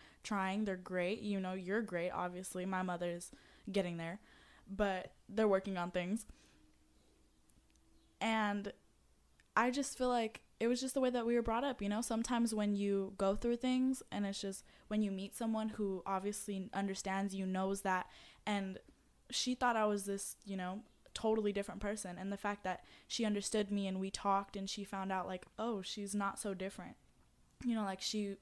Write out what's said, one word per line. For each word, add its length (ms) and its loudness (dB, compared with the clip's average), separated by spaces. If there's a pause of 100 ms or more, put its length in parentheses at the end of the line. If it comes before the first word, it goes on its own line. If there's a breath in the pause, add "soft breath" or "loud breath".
(220 loud breath)
trying. 420 0
They're 120 0
great. 440 0
You 180 0
know, 140 -2
you're 300 0
great, 280 -2
obviously. 540 -4
My 180 0
mother's 480 -4 (400 loud breath)
getting 280 0
there, 220 -6 (540 loud breath)
but 380 0 (160)
they're 200 4
working 280 4
on 140 -2
things. 340 0 (2000 soft breath)
And 520 2 (840)
I 140 6
just 280 0
feel 100 4
like 320 2 (180)
it 100 4
was 120 4
just 140 0
the 60 2
way 100 6
that 160 2
we 80 4
were 80 6
brought 220 2
up, 160 -2
you 80 0
know? 120 2
Sometimes 540 2
when 200 2
you 420 2
go 180 4
through 220 2
things 460 2 (100)
and 140 -2
it's 140 -4
just, 240 -6 (240 soft breath)
when 140 2
you 80 2
meet 240 -6
someone 360 0
who 360 -2
obviously 680 -2
understands 600 0
you, 120 -2
knows 360 0
that, 240 0 (400 loud breath)
and 320 -2 (520)
she 240 0
thought 220 4
I 100 6
was 180 2
this, 400 -4
you 120 -6
know, 240 -4 (340)
totally 380 2
different 280 -2
person. 380 -4
And 120 -4
the 60 -2
fact 280 -4
that 200 -4 (240 loud breath)
she 160 0
understood 460 0
me 160 0
and 140 -2
we 100 -2
talked 440 0
and 140 -6
she 160 -6
found 260 -4
out, 160 0
like, 180 -6 (140)
"Oh, 240 -2
she's 320 -6
not 240 0
so 160 -2
different." 420 -8 (680)
You 100 2
know, 100 0
like, 160 -4
she 420 -2